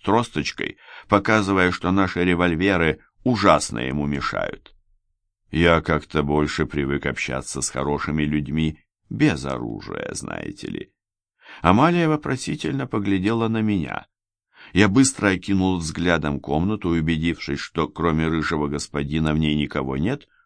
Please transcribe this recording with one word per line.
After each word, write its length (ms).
тросточкой, 760
показывая, 640
что 200
наши 340
револьверы 760
ужасно 540
ему 280
мешают. 680
"Я 300
как-то 420
больше 440
привык 400
общаться 540
с 100
хорошими 540
людьми 540
без 340
оружия, 680
знаете 560
ли". 240
Амалия 480
вопросительно 800
поглядела 640
на 120
меня. 460
Я 160
быстро 420
окинул 460
взглядом 640
комнату, 500
убедившись, 680
что 300
кроме 400
рыжего 400
господина 640
в 40
ней 160
никого 420
нет, 320